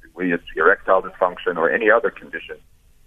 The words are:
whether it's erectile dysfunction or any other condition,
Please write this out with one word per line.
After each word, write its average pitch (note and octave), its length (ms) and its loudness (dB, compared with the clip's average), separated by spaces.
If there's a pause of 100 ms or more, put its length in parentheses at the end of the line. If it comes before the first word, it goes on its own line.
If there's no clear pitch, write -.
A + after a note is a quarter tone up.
(140)
whether F2 200 -4
it's E2+ 100 -6 (120)
erectile F#2+ 480 2
dysfunction F2+ 540 -4
or E2 120 2
any G#2+ 200 2
other A2 200 4
condition, - 480 -16 (500)